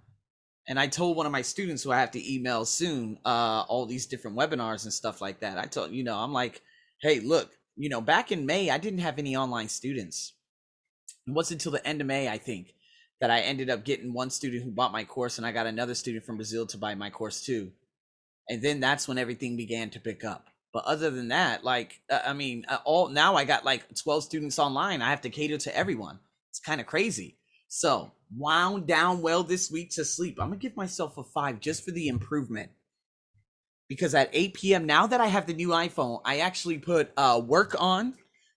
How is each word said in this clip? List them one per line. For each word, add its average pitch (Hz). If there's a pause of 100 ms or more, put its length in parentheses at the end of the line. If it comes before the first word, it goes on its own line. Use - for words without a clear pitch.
(680)
And 131
I 143
told 170
one 160
of 147
my 135
students 165
who 135
I 123
have 127
to 117
email 123
soon, 131
uh, 117
all 120
these 127
different 113
webinars 120
and 107
stuff -
like 98
that. 98
I 95
told, 87
you 127
know, 110
I'm 120
like, 123 (400)
"Hey, 147
look, 139 (260)
you 143
know, 120
back 156
in 156
May, 180
I 139
didn't 190
have 160
any 139
online 123
students." 120 (920)
It 127
wasn't 165
until 160
the 143
end 147
of 139
May, 135
I 107
think, 107 (460)
that 123
I 117
ended 131
up 110
getting 123
one 127
student 123
who 131
bought 120
my 110
course, 123
and 117
I 117
got 113
another 117
student 113
from 113
Brazil 110
to -
buy 104
my 101
course 107
too. 107 (800)
And 117
then 143
that's 139
when 127
everything 120
began 113
to 104
pick 110
up. 101 (240)
But 113
other 156
than 123
that, 139
like, 123 (100)
uh, 135
I 139
mean, 131
uh, 135
all, 165
now 156
I 139
got, 131
like, 131
twelve 151
students 151
online. 147
I 120
have 143
to 123
cater 151
to -
everyone. 117 (320)
It's -
kinda 147
crazy. 147 (340)
So, 123 (220)
wound 165
down 170
well 165
this 180
week 170
to 160
sleep. 170
I'm 117
gonna 190
give 254
myself 180
a 131
five 139
just 151
for 190
the 165
improvement. 120 (1160)
Because 143
at 139
eight 190
P 190
M, 175
now 156
that 247
I 226
have 190
the 170
new 175
iPhone, 165
I 139
actually 175
put, 160
uh, 127
work 165
on 185 (420)